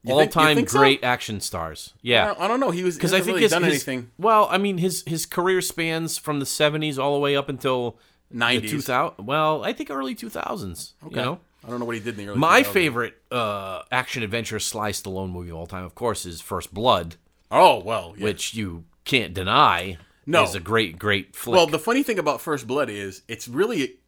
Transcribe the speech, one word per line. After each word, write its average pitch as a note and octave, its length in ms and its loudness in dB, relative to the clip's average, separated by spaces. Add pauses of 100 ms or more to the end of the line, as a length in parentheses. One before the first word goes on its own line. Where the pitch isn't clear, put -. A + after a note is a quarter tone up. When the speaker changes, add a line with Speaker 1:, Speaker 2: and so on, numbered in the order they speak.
Speaker 1:
You B2+ 140 2
think, D3+ 160 6
you E3 80 2
Speaker 2:
all-time D3+ 140 6
Speaker 1:
think D#3 140 2
so? C3 100 2
Speaker 2:
great C3+ 240 6
action A#2+ 380 -2
stars. D#2+ 600 -8
Yeah. A#2+ 220 4
Speaker 1:
I G#3 60 4
don't, - 120 -4
I F#3+ 60 0
don't A#3+ 120 0
know. B3+ 120 0
He F3+ 120 -2
was, F3+ 120 0
he - 60 -6
Speaker 2:
'Cause F3 120 2
I F#3+ 40 4
Speaker 1:
hasn't F#3 100 2
Speaker 2:
think G3 80 0
Speaker 1:
really E3+ 80 2
Speaker 2:
his, G#3 80 4
Speaker 1:
done F3 120 2
Speaker 2:
his, D3 100 4
Speaker 1:
anything. C3 440 -4
Speaker 2:
well, G#3+ 320 4
I F#3 80 0
mean, G3 220 0
his, F3+ 260 -2
his D#3+ 220 -4
career F3+ 340 0
spans E3 560 -4
from D3 220 -4
the C3+ 80 -4
seventies D3+ 500 0
all C#3+ 160 0
the C#3+ 60 0
way C#3+ 160 2
up C#3 140 -2
until B2+ 500 -2 (320)
Speaker 1:
Nineties. A#2+ 400 2
Speaker 2:
the D3 60 -2
two C#3 40 -4
thousand, B2+ 460 -2
well, D#3 360 0
I G#3+ 100 -4
think D4+ 180 -10
early C4 240 -6
two A#3 140 -14
thousands, - 680 -8 (100)
Speaker 1:
Okay. - 140 -8
Speaker 2:
you - 20 -2
know? C#3+ 180 -4 (240)
Speaker 1:
I A2 60 -16
don't A#2+ 100 -6
know A#2+ 60 -4
what A#2 80 -4
he A2 80 -6
did A2 160 -6
in G2+ 80 -10
the G#2 60 -10
early A2 80 -2
Speaker 2:
My D#3 80 4 (140)
Speaker 1:
two - 20 2
thousands. G#3 100 -4
Speaker 2:
favorite, B2+ 400 0 (160)
uh, G2+ 520 -4 (100)
action B2+ 320 -2
adventure A2 360 -4
Sly G#2+ 320 -4
Stallone F#2+ 380 -6
movie F2+ 220 -10
of E2 60 -12
all E2+ 100 -10
time, F#2 180 -10
of - 80 -16
course, A2+ 320 -4
is E2+ 160 -12
First - 320 -8
Blood. F#2+ 440 0 (340)
Speaker 1:
Oh, D3+ 320 8
well, F#2+ 340 -6
yeah. - 60 -6
Speaker 2:
Which G#2+ 320 -2
you F2 300 -6 (200)
can't G2 300 0
deny F#2+ 640 2 (260)
Speaker 1:
No. D#3 180 4
Speaker 2:
is - 120 -2
a F#2+ 40 -4
great, F2+ 380 0
great G2+ 380 -2
flick. A#2 220 -2
Speaker 1:
Well, A3+ 100 6
the D#3 100 -2
funny B3 240 0
thing A#3 160 -2
about D3+ 240 -2
First C#3+ 240 -6
Blood B2+ 240 -2
is G2+ 380 -8
it's A2+ 200 -12
really D3+ 500 -2 (100)